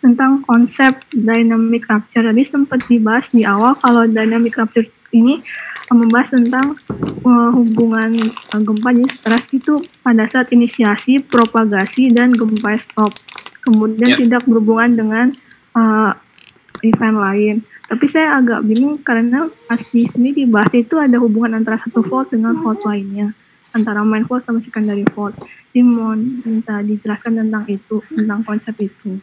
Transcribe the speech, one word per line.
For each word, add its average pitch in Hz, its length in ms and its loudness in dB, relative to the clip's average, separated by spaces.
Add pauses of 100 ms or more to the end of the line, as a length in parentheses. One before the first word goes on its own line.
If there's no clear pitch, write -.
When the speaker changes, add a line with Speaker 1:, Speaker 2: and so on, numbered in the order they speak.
Speaker 1:
tentang 262 400 4
konsep 254 540 2 (180)
dynamic 226 720 0
rupture. 220 400 0
Tadi 226 160 2
sempat 277 480 -2
dibahas 226 400 2
di 220 160 2
awal 214 320 2
kalau 240 240 4
dynamic 226 540 0
rupture 226 260 0 (320)
ini, 247 240 4 (480)
em, 247 80 0
membahas 233 400 2
tentang, 254 400 0 (480)
eh, 240 320 4
hubungan, 226 560 0 (160)
eh, - 320 -8
gempa, 214 320 -2
jadi 247 240 2
stres 226 400 -2
itu 294 240 0 (240)
pada 226 240 2
saat 254 240 -2
inisiasi, 240 720 0
propagasi, 226 880 0
dan 240 240 4
gempa 220 400 -2
stop. - 400 -4 (480)
Kemudian 220 480 2
Speaker 2:
Ya. 254 60 2
Speaker 1:
tidak 240 260 2
berhubungan 226 540 2
dengan, 220 280 0 (460)
eh, 220 400 2 (680)
event 220 340 0
lain. 208 400 0 (300)
Tapi 247 220 -2
saya 302 320 0
agak 233 260 0
bingung 254 380 0
karena 247 480 -2 (160)
pas 233 240 -4
di 233 160 2
sini 254 240 0
dibahas 233 420 2
itu 240 220 0
ada 262 240 2
hubungan 226 400 0
antara 220 180 -2
satu 226 240 -4
fault 262 300 -4
dengan 226 320 0
fault 214 240 -2
lainnya, 202 480 -6 (400)
antara 214 260 -2
main 214 220 0
fault 247 240 -6
sama 226 160 -4
secondary 208 480 -4
fault. 208 240 -8 (340)
Jadi 247 140 2
mohon 233 580 -2
minta 220 380 -6
dijelaskan 214 560 -6
tentang 220 320 -4
itu, 208 400 -6
tentang 214 400 -4
konsep 214 320 -6
itu. 196 440 -10